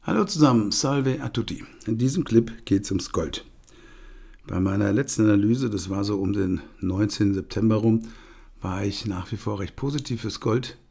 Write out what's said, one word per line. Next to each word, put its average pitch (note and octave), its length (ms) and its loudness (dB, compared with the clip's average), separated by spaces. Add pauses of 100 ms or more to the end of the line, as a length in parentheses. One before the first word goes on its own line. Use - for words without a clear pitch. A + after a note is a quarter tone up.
Hallo G3+ 200 2
zusammen, A#2+ 440 4
salve C3+ 520 0
a A#2+ 80 -6
tutti. G#2+ 340 -4 (220)
In A2+ 100 0
diesem C3+ 280 0
Clip A2+ 420 2
geht's G2+ 240 2
ums F#2+ 200 -2
Gold. E2 360 -4 (1000)
Bei F2+ 140 -4
meiner G2+ 320 2
letzten A2 300 0
Analyse, G#2+ 480 4
das F#2 180 -4
war G2 160 -4
so G2+ 160 -2
um G2 140 0
den F#2+ 260 0 (180)
neunzehnten G2+ 560 0
September A2 420 2
rum, A2+ 260 4 (580)
war F#2 240 -4
ich G2+ 220 -4
nach F#2 260 -6
wie G#2 60 -6
vor G#2 220 -6
recht F2+ 160 -8
positiv C3+ 440 -4
fürs - 200 -8
Gold. A#2+ 360 -2 (140)